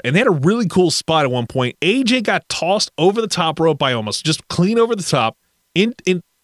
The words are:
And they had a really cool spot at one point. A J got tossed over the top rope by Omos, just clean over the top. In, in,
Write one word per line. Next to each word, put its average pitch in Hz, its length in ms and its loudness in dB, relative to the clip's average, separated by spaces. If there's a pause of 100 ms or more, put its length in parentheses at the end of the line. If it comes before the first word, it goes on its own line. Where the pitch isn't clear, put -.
And 131 100 0
they 196 40 4
had 269 80 2
a 208 40 4
really 180 380 2
cool 180 220 4
spot 160 340 0
at 127 60 0
one 123 160 -2
point. 127 340 -2
A 240 240 0
J 240 160 2
got 208 260 -2
tossed 196 500 -2
over 196 220 2
the 220 80 -2
top 160 320 -2
rope 160 180 2
by 135 140 0
Omos, 107 320 -4
just 156 240 -4
clean 208 320 0
over 233 160 2
the 190 80 -6
top. 117 340 -2 (380)
In, 220 180 2 (120)
in, 185 160 0 (220)